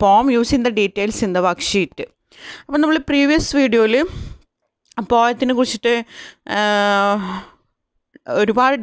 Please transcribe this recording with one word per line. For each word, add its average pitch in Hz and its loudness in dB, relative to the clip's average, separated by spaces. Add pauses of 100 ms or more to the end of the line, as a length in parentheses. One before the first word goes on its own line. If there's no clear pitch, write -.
poem 208 4
using 240 0
the 247 -2
details 202 -2
in 190 -2
the 180 0
worksheet. 175 -2 (720)
അപ്പോൾ 285 -4
നമ്മൾ 311 2 (120)
പ്രീവിയസ് 285 0
വീഡിയോയിൽ 226 2 (1160)
പോയത്തിനെ 240 2
കുറിച്ചിട്ട്, 240 0 (640)
ഏഹ്, 202 0 (1080)
ഒരുപാട് 247 2